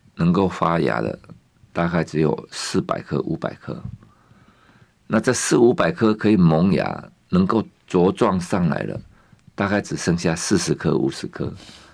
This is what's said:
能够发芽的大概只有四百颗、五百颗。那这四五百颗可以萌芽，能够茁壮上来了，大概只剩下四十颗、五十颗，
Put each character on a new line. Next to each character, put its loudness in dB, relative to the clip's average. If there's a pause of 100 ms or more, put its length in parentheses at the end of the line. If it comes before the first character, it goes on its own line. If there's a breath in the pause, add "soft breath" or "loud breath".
(160)
能 2
够 2
发 -2
芽 0
的 -6 (540)
大 -2
概 0
只 -4
有 -2
四 -4
百 -6
颗、 -4
五 -6
百 -8
颗。 -12 (1300 soft breath)
那 0
这 0
四 0
五 6
百 0
颗 2
可 0
以 6
萌 4
芽， -4 (180)
能 2
够 0 (240)
茁 4
壮 0
上 -2
来 -2
了， -8 (540 soft breath)
大 -2
概 0
只 -8
剩 0
下 0
四 0
十 0
颗、 0
五 0
十 -12
颗， -8 (420 loud breath)